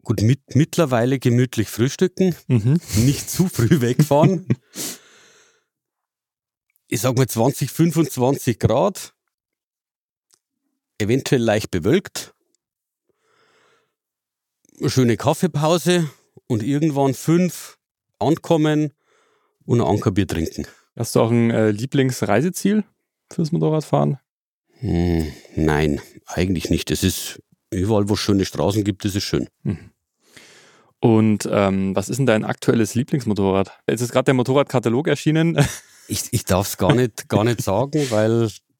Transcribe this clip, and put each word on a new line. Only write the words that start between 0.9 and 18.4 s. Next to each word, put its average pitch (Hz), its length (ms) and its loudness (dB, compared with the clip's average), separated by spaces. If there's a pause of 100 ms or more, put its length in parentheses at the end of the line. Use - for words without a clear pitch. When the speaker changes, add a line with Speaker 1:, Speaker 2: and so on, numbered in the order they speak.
Speaker 1:
gemütlich 123 520 0
frühstücken, 175 640 0 (100)
Speaker 2:
Mhm. 127 320 2 (180)
Speaker 1:
nicht 127 340 2
zu 185 180 0
früh 123 320 2
wegfahren. 151 720 2
Speaker 2:
<laughs> - 40 0 (2250)
Speaker 1:
Ich 117 120 -4
sag 123 160 0
mal 127 100 2
zwanzig, 127 440 -2
fünfundzwanzig 143 880 0
Grad, 165 560 -2 (1800)
eventuell 123 420 0
leicht 110 300 0
bewölkt, 101 640 -2 (2500)
eine 123 120 -2
schöne 117 260 2
Kaffeepause 160 920 0 (380)
und 110 140 -2
irgendwann 139 520 0
fünf - 640 -2 (400)
ankommen 151 720 0 (720)